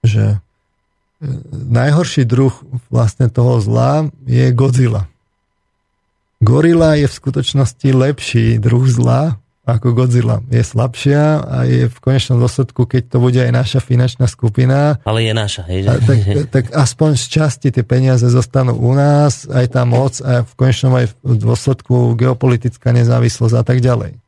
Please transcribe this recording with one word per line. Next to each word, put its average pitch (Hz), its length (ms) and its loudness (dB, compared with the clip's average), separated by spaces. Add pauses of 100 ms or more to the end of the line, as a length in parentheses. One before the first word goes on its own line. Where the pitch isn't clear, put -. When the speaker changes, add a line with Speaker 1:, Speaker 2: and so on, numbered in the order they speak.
Speaker 1:
že, 107 240 2
e, 104 80 0 (1400)
najhorší 147 480 0
druh 123 320 0 (400)
vlastne 117 400 0
toho 123 240 2
zla 120 480 0 (240)
je 123 240 2
Godzilla. 123 560 0 (1300)
Gorila 156 560 2
je 139 80 2
v - 80 -6
skutočnosti 135 800 -2
lepší 117 640 0
druh 117 260 2
zla 123 540 0 (260)
ako 117 320 0
Godzilla. 120 560 0
Je 117 80 2
slabšia 143 800 0
a 127 240 -4
je 123 240 0
v - 80 -12
konečnom 127 400 0
dôsledku, 123 480 0
keď 123 240 -4
to - 80 -2
bude 123 220 2
aj 123 100 0
naša 127 320 0
finančná 123 480 0
skupina. 131 720 0
Speaker 2:
Ale 113 240 -2
je 110 80 -2
naša, 101 320 -6
hej, 90 160 -4
že? 101 80 -2
Speaker 1:
A 123 80 2
tak, 117 220 2 (340)
tak 127 160 0
aspoň 156 480 0
z - 80 -4
časti 151 480 -2
tie 123 80 -2
peniaze 123 480 2
zostanú 123 480 0
u 120 160 0
nás, 143 560 0
aj 123 240 -2
tá 127 160 0
moc 127 320 0
a 123 240 -2
v - 80 -20
konečnom 127 400 0
aj 127 120 2 (120)
v 127 240 -2
dôsledku 120 720 0
geopolitická 123 800 -2
nezávislosť 120 640 0
a 117 80 0
tak 123 160 0
ďalej. 120 460 -2